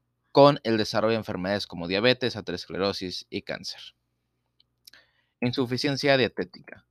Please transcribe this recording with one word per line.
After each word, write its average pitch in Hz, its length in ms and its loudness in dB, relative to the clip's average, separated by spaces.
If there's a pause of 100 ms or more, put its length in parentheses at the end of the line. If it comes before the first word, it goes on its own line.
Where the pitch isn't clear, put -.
(320)
con 143 320 8
el 113 140 2
desarrollo 107 340 0
de 113 60 2
enfermedades 98 500 -4
como 85 200 -10
diabetes, 117 480 0
aterosclerosis 90 960 -6
y 98 140 -8
cáncer. - 360 -12 (1600)
Insuficiencia 131 800 0
dietética. - 720 -4